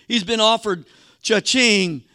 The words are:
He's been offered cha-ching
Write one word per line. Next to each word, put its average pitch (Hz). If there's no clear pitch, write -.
He's 226
been 220
offered 214
cha-ching 202